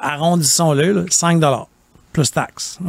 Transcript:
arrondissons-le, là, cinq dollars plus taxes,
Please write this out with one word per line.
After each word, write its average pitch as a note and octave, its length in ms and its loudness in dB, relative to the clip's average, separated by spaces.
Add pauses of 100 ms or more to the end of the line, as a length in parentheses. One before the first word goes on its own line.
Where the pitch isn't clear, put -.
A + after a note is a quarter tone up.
arrondissons-le, D#3 920 0
là, G3 180 0
cinq E3+ 300 2
dollars C#3 300 0 (420)
plus D3+ 180 0
taxes, - 480 -8 (120)